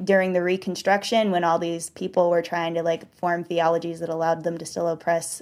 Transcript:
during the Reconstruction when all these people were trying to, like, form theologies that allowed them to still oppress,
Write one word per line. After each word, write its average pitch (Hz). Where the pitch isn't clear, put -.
during 190
the 175
Reconstruction 190
when 175
all 165
these 170
people 180
were 170
trying 170
to, 165
like, 165
form 175
theologies 170
that 165
allowed 165
them 170
to 160
still 170
oppress, 165